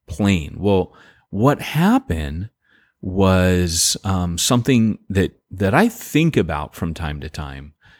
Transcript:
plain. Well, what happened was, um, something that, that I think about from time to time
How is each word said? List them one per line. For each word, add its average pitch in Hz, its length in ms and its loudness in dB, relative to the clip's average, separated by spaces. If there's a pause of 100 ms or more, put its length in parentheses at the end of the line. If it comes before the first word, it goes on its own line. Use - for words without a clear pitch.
plain. 87 500 -2
Well, 92 380 0 (340)
what 117 320 0
happened 101 880 -2 (540)
was, 92 1000 2
um, 90 320 -2
something 120 640 2 (100)
that, 95 240 0 (180)
that 95 220 0
I 190 160 4
think 160 480 0
about 78 380 -2
from 82 180 -4
time 76 280 -6
to 78 100 -10
time 71 420 -12 (280)